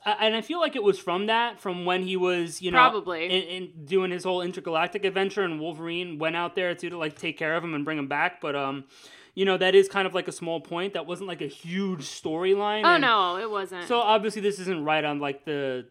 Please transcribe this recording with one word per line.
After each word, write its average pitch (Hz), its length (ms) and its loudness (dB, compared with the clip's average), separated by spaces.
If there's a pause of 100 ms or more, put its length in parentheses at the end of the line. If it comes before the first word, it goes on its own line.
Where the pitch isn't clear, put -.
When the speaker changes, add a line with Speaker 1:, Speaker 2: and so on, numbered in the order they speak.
Speaker 1:
uh, 208 120 2
and 220 160 2
I 226 60 -2
feel 320 180 -6
like 302 160 0
it 254 60 -2
was 196 160 4
from 185 300 -2
that, 233 340 0
from 180 240 -4
when 180 160 2
he 185 160 -2
was, 180 460 0
you 180 80 -2
know, 190 80 4
Speaker 2:
Probably. 185 460 4
Speaker 1:
in, 185 180 2
in 165 420 -10
doing 185 240 2
his 175 140 -4
whole 180 180 0
intergalactic 175 640 -2
adventure, 190 380 0
and 165 180 -2
Wolverine 170 560 -6
went 160 180 -2
out 170 200 -2
there 180 180 0
to, 170 160 -6
to, 175 80 -10
like, 156 180 -4
take 160 220 -6
care 160 180 0
of 165 80 -2
him 170 120 -4
and 147 100 -2
bring 156 140 -4
him 139 80 -4
back. 151 340 -2
But, 147 140 -2
um, 139 300 -4 (500)
you 190 100 2
know, 185 120 4
that 185 180 4
is 196 120 10
kind 196 200 0
of, 180 80 -4
like, 180 120 -2
a 185 40 -8
small 165 280 -4
point. 180 360 -6
That 165 100 -6
wasn't, 175 220 -8
like, 170 160 -8
a 147 40 -6
huge 180 580 -4
storyline, 196 800 0
Speaker 2:
Oh, 349 100 8
Speaker 1:
and 320 60 4
Speaker 2:
no, 202 360 4
it 220 140 -6
wasn't. 185 360 -6
Speaker 1:
so 240 120 2
obviously 214 420 2
this 202 160 0
isn't 180 260 -4
right 151 220 2
on, 147 140 -2
like, 143 260 -4
the, 135 460 -4